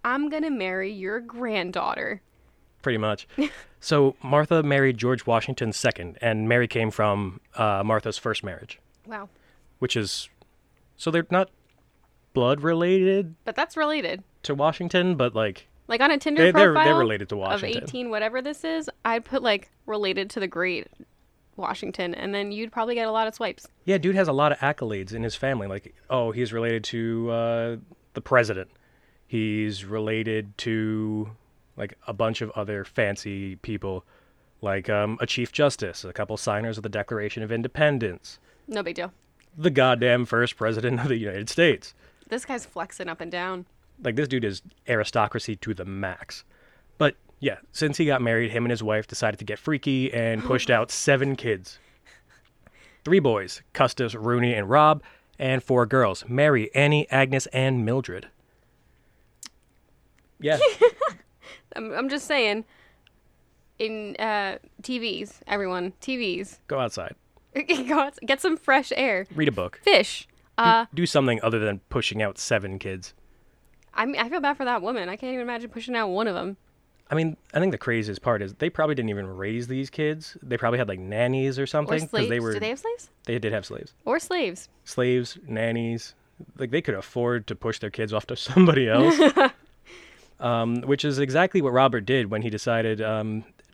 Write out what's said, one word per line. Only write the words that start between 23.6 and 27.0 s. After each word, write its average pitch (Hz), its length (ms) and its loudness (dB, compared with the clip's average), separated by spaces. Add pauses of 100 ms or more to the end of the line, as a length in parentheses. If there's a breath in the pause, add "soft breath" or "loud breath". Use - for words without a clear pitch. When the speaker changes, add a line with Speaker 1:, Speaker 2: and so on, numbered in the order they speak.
Speaker 2:
Yeah, 190 140 2
dude 180 160 2
has 190 140 4
a 147 40 2
lot 143 200 4
of 143 60 -2
accolades 110 540 -2
in 113 120 -4
his 113 100 -4
family. 127 320 -2
Like, 98 260 -8 (160)
oh, 120 220 0
he's 113 220 -2
related 113 320 -2
to, 113 480 -4